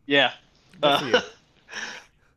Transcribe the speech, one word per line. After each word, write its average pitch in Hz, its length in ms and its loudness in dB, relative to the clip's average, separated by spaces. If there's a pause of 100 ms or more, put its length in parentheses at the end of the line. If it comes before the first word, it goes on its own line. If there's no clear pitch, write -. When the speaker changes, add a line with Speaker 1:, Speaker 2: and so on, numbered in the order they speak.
Speaker 1:
Yeah. 139 260 2 (480)
Speaker 2:
Good 147 200 2
for 151 60 -6
Speaker 1:
Uh, - 40 -6
Speaker 2:
you. 233 160 4
Speaker 1:
<laughs> - 40 -18 (1080)